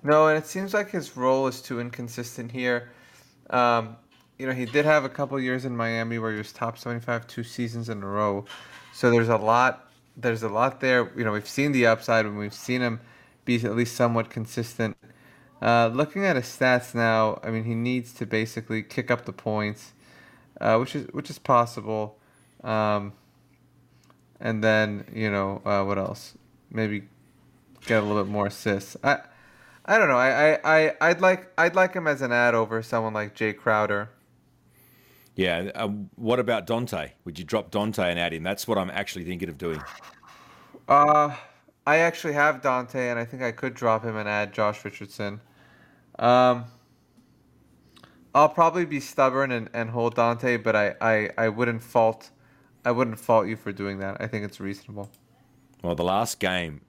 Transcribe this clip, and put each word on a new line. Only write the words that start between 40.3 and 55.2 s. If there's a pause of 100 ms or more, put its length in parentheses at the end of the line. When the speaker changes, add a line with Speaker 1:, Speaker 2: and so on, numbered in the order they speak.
Speaker 1:
Uh, (500)
I
actually
have
Dante,
and
I
think
I
could
drop
him
and
add
Josh
Richardson. (800)
Um, (1700)
I'll
probably
be
stubborn
and,
and
hold
Dante,
but
I,
I,
I
wouldn't
fault, (560)
I
wouldn't
fault
you
for
doing
that.
I
think
it's
reasonable. (720)